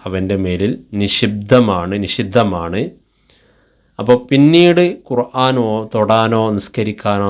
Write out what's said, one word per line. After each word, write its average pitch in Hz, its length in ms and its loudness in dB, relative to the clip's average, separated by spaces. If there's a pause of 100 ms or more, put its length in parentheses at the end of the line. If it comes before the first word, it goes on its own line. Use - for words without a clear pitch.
അവൻ്റെ 95 360 -2
മേലിൽ 95 360 -2 (200)
നിഷിദ്ധമാണ്, 104 1080 0
നിഷിദ്ധമാണ്. 95 800 -2 (1200)
അപ്പോൾ 117 240 4
പിന്നീട് 165 600 4 (200)
ഖുർആനോ 127 640 -2 (220)
തൊടാനോ 113 640 2
നിസ്കരിക്കാനോ 104 800 -4